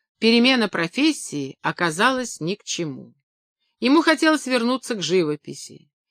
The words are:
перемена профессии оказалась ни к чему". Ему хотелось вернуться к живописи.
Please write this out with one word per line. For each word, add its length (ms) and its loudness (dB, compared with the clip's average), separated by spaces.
перемена 480 4
профессии 960 -2
оказалась 800 -2
ни 140 -4
к 80 -20
чему". 500 -8
Ему 220 4
хотелось 460 2
вернуться 480 -2
к 80 -8
живописи. 880 -4